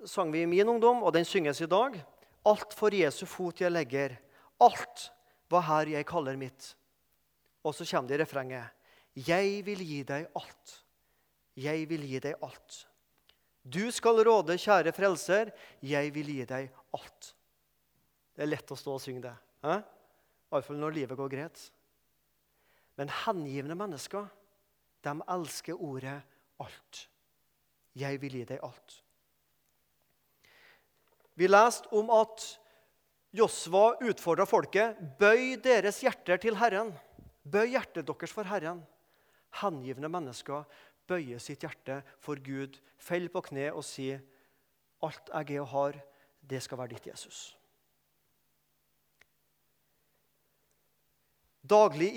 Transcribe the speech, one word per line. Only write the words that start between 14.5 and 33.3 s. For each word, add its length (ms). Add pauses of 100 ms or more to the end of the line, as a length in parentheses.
kjære 320
frelser, 640 (260)
jeg 320
vil 220
gi 160
deg 180 (300)
alt.» 320 (1040)
Det 80
er 80
lett 240
å 0
stå 220
og 80
synge 180
det, 100 (300)
hæ? 160
I 720
hvert 160
fall 140
når 160
livet 240
går 100
greit. 300 (1400)
Men 80 (160)
hengivne 560
mennesker, 480 (760)
de 120 (160)
elsker 480
ordet 400 (400)
alt. 460 (880)
«Jeg 240
vil 220
gi 100
deg 160
alt.» 320 (2250)
Vi 160
leste 480
om 160
at 300 (880)